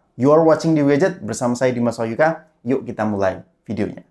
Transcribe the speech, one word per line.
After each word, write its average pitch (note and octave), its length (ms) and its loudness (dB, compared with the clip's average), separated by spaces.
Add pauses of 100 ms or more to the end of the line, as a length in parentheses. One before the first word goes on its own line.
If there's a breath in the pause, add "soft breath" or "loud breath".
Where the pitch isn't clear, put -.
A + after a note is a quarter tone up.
(160)
You C3 160 2
are D#3+ 160 6
watching D#3 320 2
di C#3+ 80 2
Gadget C#3+ 320 2
bersama A#2+ 400 -4
saya B2+ 160 0
Dimas A#2+ 240 -2
Wahyuka. A#2 480 -2 (160)
Yuk C3 240 -4
kita G#2+ 160 -6
mulai G2 400 -2 (240)
videonya. G2+ 440 -6